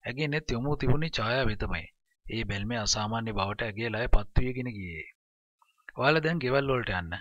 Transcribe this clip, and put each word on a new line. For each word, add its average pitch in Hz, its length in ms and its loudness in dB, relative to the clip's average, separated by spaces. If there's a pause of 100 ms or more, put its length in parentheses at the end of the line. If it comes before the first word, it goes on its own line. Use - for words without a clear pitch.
ඇගේ 135 240 -4
නෙත් 151 220 -4
යොමු 123 260 -2
තිබුණේ 143 340 2
ඡායා 120 360 -2
වෙතමයි. 104 380 -2 (420)
ඒ 113 180 -4
බැල්මේ 104 360 -4
අසාමාන්‍ය 110 540 -2
බවට 101 300 -2
ඇගේ 113 260 -4
ලය 110 200 -2
පත්වියගෙන 127 640 6
ගියේ. 90 320 -10 (880)
"ඔයාලා 151 340 2
දැන් 160 180 0
ගෙවල් 135 260 2
වලට 127 260 0
යන්න. 87 280 -4